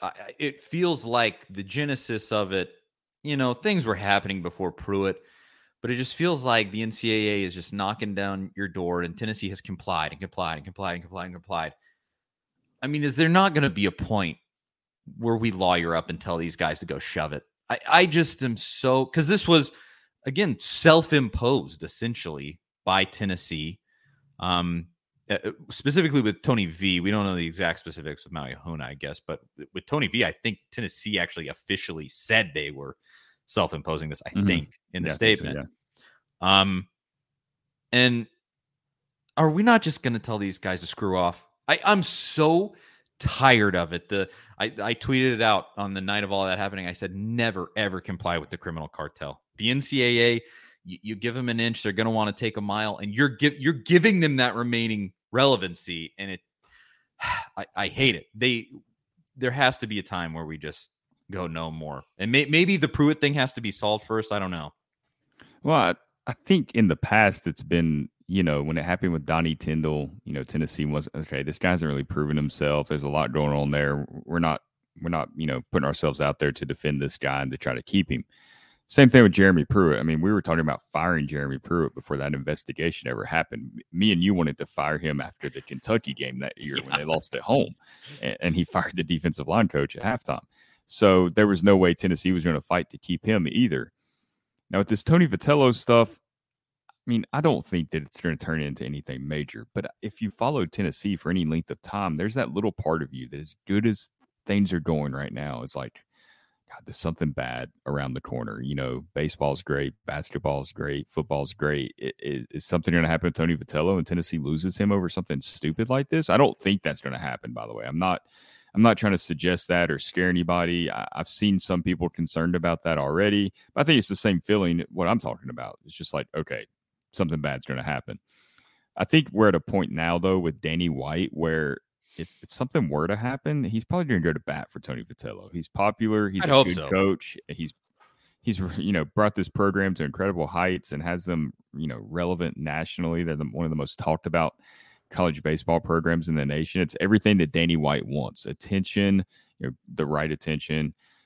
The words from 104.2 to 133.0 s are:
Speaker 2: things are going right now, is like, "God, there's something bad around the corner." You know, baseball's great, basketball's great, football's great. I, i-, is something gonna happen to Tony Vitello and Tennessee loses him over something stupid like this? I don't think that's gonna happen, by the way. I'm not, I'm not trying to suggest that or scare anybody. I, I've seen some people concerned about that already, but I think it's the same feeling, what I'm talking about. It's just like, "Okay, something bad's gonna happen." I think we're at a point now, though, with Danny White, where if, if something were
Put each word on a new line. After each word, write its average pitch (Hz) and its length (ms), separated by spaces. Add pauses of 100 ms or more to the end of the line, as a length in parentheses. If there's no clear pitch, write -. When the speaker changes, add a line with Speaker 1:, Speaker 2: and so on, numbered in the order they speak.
Speaker 2:
things 101 280
are 85 60
going 73 320
right 69 220
now, 67 300
is - 120
like, 64 280 (640)
"God, - 180
there's - 120
something 82 340
bad 64 400 (140)
around 69 300
the - 60
corner." 57 380
You 67 140
know, 65 400
baseball's 73 480
great, 69 320 (140)
basketball's 71 640
great, 71 360
football's 73 460
great. 73 480
I, 65 100 (140)
i-, 69 240
is - 160
something 85 280
gonna 82 140
happen 82 240
to - 60
Tony 82 180
Vitello 85 440
and 78 80
Tennessee 85 320
loses 80 360
him 104 160
over 95 180
something 73 320
stupid 113 500
like 135 180
this? 160 220
I 95 60
don't 131 200
think 98 240
that's 73 200
gonna 65 180
happen, 60 340
by 55 140
the 55 80
way. 55 100
I'm 71 140
not, 92 240 (500)
I'm 104 80
not 113 160
trying 101 160
to - 60
suggest 87 480
that 87 240
or 69 80
scare - 280
anybody. 87 640
I, 52 220
I've - 160
seen 98 300
some 90 240
people 87 260
concerned 85 460
about 85 260
that 82 160
already, 98 560 (220)
but 143 60
I - 20
think 143 160
it's - 80
the - 80
same 95 260
feeling, 87 480
what 87 180
I'm 110 120
talking 64 320
about. 60 340
It's - 80
just - 200
like, 69 220
"Okay, 64 300 (480)
something 80 280
bad's 67 240
gonna 65 180
happen." 69 360 (800)
I 92 80
think 156 260
we're 107 160
at 92 80
a 80 60
point 95 300
now, 82 260
though, 95 220
with 80 220
Danny 85 280
White, 76 420
where 78 460 (400)
if, 85 120 (120)
if - 100
something 127 380
were 76 180